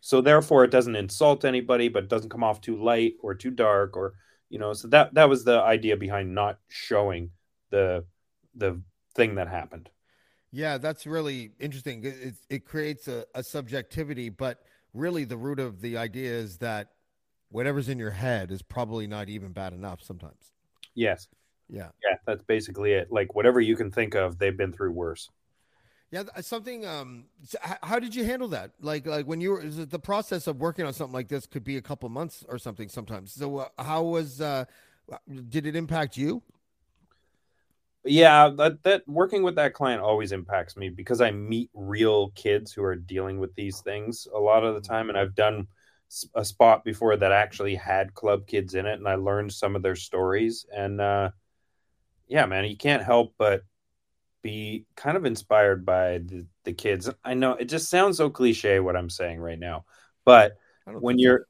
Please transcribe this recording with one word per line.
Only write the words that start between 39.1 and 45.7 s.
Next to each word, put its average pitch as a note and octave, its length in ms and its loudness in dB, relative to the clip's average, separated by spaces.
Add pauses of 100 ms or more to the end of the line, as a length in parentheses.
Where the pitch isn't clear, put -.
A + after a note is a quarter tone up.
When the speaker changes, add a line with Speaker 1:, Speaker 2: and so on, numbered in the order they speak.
Speaker 1:
with F3 140 0
that D3 180 0
client B2+ 260 0
always G#2+ 320 0
impacts F#2 440 -4
me G2 120 -8
because G2 320 -4
I A#2 100 4
meet G#2+ 440 -6
real G#2 560 0
kids G#2 420 -2
who G2+ 120 -8
are F#2 120 -2
dealing F#2+ 420 -8
with F#2+ 160 -8
these G2 260 -10
things G#2+ 540 -10
a A2 40 -4
lot G#2+ 260 4
of A2 100 0
the G#2 60 -8
time, A2 300 -6
and G2 80 -2
I've G2 160 -2
done G#2+ 320 0 (440)